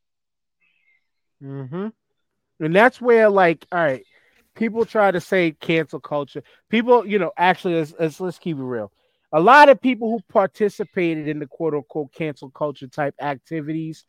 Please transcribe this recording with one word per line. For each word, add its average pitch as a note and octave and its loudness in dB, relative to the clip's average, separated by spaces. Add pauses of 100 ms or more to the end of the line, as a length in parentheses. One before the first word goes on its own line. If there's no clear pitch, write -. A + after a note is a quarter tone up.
(1400)
Mm-hmm. C#3 -10 (720)
And D#3+ -2
that's A#3 2
where, A#3 4
like, F3+ 2
all F3+ -4
right, C3+ -2 (500)
people A3+ -4
try G3+ 0
to F3 -4
say F3 0
cancel D#3+ -4
culture. D3 -8 (260)
People, A#3 2
you G#3 -2
know, E3+ -2
actually, F3 0
let's, D#3+ -4
let's, D#3+ -4
let's F#3 -10
keep E3 -8
it C3+ -10
real. A#2 -8 (420)
A D3+ 2
lot C4 8
of C4+ 6
people A#3 -2
who A3 -4 (100)
participated F#3 -2
in D3+ -6
the D3 -12
quote-unquote D3 -8
cancel D3 -12
culture C#3+ -10
type C#3+ -8
activities D#3 -10